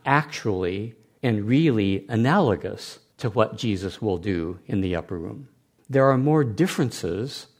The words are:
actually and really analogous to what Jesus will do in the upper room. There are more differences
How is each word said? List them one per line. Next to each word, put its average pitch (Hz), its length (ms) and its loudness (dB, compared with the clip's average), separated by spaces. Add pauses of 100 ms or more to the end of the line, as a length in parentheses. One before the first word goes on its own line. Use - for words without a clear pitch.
actually 107 880 -2 (280)
and 107 240 0
really 113 640 2
analogous 117 880 0 (180)
to 120 140 -6
what 110 260 0
Jesus 98 460 -4
will 98 160 0
do 90 480 -4
in 101 160 -2
the 90 120 0
upper 85 240 -6
room. 107 300 -12 (400)
There 135 220 4
are 131 80 4
more 147 260 4
differences 120 1000 -2 (140)